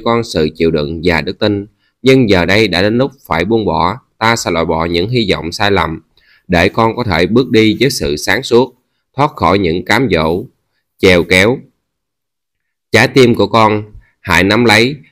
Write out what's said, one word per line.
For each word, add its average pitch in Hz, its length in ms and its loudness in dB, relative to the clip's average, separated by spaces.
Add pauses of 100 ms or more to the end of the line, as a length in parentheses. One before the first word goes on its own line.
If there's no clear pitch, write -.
con 117 180 0
sự 80 320 -2
chịu 82 160 0
đựng 78 320 -4
và 85 180 0
đức 90 180 -8
tin. 101 260 -2 (360)
Nhưng 131 280 4
giờ 90 160 2
đây 101 220 2
đã 85 140 -2
đến 107 160 0
lúc 139 140 -2 (160)
phải 80 180 -2
buông 110 200 -2
bỏ. 85 340 -2 (180)
Ta 113 180 0
sẽ 110 160 -4
loại 82 140 -2
bỏ 80 200 -2
những 87 240 -2
hy 120 220 -2
vọng 82 200 -6
sai 101 200 -2
lầm, 80 300 -2 (460)
để 87 220 2
con 113 260 -2
có 123 80 -6
thể 90 220 0
bước 123 240 0
đi 110 300 2
với 127 100 0
sự 76 260 -6
sáng 101 280 -4
suốt, 127 320 0 (420)
thoát 143 180 -2
khỏi 92 240 0
những 90 260 -2
cám 123 260 0
dỗ, 82 320 -2 (560)
chèo 90 240 4
kéo 98 340 0 (1300)
trái 113 160 2
tim 127 280 4
của 101 120 0
con. 107 360 0 (360)
Hãy 87 240 0
nắm 107 220 2
lấy 117 300 2 (160)